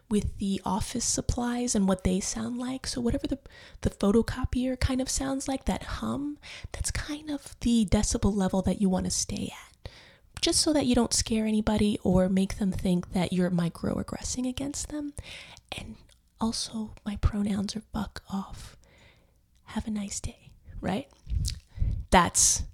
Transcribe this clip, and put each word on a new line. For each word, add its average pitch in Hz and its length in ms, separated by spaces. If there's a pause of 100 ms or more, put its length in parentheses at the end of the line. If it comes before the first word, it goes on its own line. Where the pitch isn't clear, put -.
with - 300
the 196 260
office 214 400
supplies 247 720
and 202 120
what 190 180
they 185 140
sound 233 400
like. 254 280
So - 160
whatever 233 240
the, 269 120 (440)
the - 80
photocopier 247 880
kind 254 220
of 262 80
sounds 269 360
like, 269 200
that - 160
hum, 269 560 (340)
that's - 180
kind 302 400
of - 300
the 233 260
decibel 214 480
level 190 280
that 185 180
you 196 80
wanna 185 220
stay - 420
at, - 220 (680)
just 330 200
so 320 120
that 285 140
you 247 80
don't 240 180
scare 220 340
anybody 214 560
or 185 260
make 190 300
them 196 140
think 180 400
that 180 200
you're 180 180
microaggressing - 1000
against 269 400
them. 294 240 (640)
And - 200 (440)
also, 220 540 (120)
my 208 100
pronouns 202 600
are 214 60 (100)
fuck - 380
off. - 460 (920)
Have - 180
a 226 40
nice 208 300
day, - 300 (300)
right? - 280 (1000)
That's, - 520 (120)